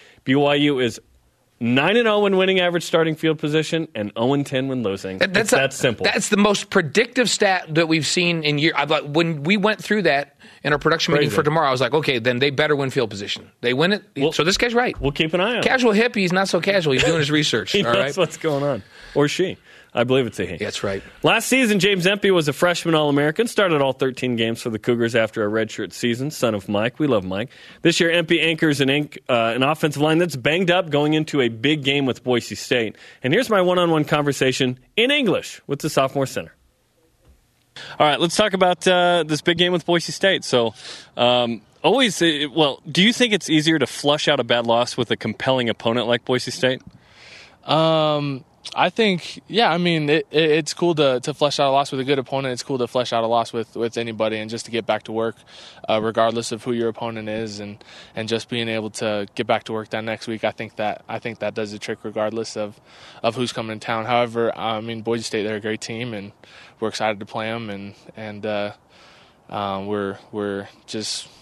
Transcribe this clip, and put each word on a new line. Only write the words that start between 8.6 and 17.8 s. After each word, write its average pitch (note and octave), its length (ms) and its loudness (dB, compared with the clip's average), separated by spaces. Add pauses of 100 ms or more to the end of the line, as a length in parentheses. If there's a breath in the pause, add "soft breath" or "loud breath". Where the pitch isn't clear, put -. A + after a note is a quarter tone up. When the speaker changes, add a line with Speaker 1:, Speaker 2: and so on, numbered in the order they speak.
Speaker 2:
I've, D3 140 0
like, D3 140 0
when D#3 360 0
we F#3+ 160 2
went G3 260 0
through G#3 200 0
that C#3+ 320 0 (260 loud breath)
in D3 120 0
our D3 60 2
production D#3+ 340 2
meeting D3 160 2
Speaker 1:
Crazy. - 80 -4
Speaker 2:
for D#3 60 4
tomorrow, D3+ 260 2
I - 20 2
was B2 100 0
like, A#2+ 120 2
"Okay, C#3+ 260 2
then B2 200 0
they C#3+ 100 2
better D3+ 260 2
win C#3 160 -2
field A#2+ 180 0
position." G2 400 -10 (120)
They B2 120 0
win E3+ 200 2
it. - 100 -4 (120)
Speaker 1:
We'll, D#3+ 180 0
Speaker 2:
So D3+ 100 0
this F#3 140 0
guy's A#3+ 160 0
right. A#3+ 280 0
Speaker 1:
we'll C3+ 120 0
keep D#3+ 200 0
an F3 80 2
eye G#3+ 100 0
on B3 80 -2
it. - 40 -2
Speaker 2:
Casual A#3+ 300 2
hippie, A3+ 240 2
he's F3+ 160 0
not F#3+ 160 2
so F3+ 120 0
casual. E3+ 320 2
He's - 100 2
doing E3 160 2
his C#3+ 120 0
research. D3 400 0
Speaker 1:
<laughs> - 20 0
He G3+ 100 2